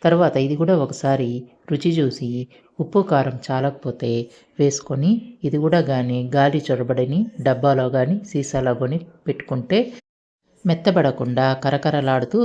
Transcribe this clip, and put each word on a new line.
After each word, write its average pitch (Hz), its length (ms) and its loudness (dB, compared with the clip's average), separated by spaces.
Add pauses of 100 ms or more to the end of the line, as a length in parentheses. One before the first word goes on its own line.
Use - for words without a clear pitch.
తర్వాత 170 340 4
ఇది 139 200 0
కూడా 165 200 2
ఒకసారి 135 540 0 (360)
రుచి 151 260 -2
చూసి 135 360 -2 (500)
ఉప్పు 170 240 0
కారం 135 400 0
చాలకపోతే 131 720 -4 (460)
వేసుకొని 143 520 2 (340)
ఇది 147 140 0
కూడా 160 240 4
కానీ 127 360 -2 (120)
గాలి 143 300 4
చొరబడని 127 600 0 (220)
డబ్బాలో 131 480 2
కానీ 135 340 0
సీసాలో 131 500 -2
కానీ 131 240 -2 (240)
పెట్టుకుంటే 139 560 -2 (840)
మెత్తబడకుండా 139 800 2 (100)
కరకరలాడుతూ 135 920 0